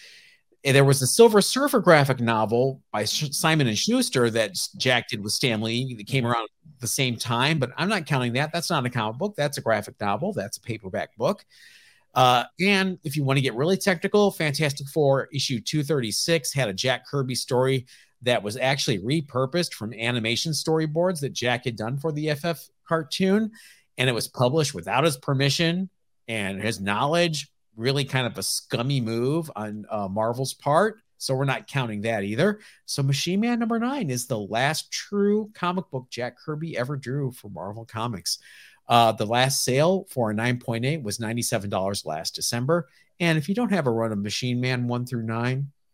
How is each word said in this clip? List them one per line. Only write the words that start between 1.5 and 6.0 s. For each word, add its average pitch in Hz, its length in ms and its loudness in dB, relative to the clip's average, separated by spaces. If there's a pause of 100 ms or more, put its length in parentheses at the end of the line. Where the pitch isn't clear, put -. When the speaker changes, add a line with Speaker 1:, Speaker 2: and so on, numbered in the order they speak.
Speaker 1:
graphic 143 400 6
novel 117 720 2
by 107 140 -2
Sh-, 147 280 -2
Simon 160 340 4
and 107 100 2
Schuster 208 540 2
that 110 220 2
S-, - 160 -6 (100)
Jack 123 300 2
did 107 140 -6
with 104 120 -4
Stan 117 260 0
Lee 120 340 -2
that 104 120 -12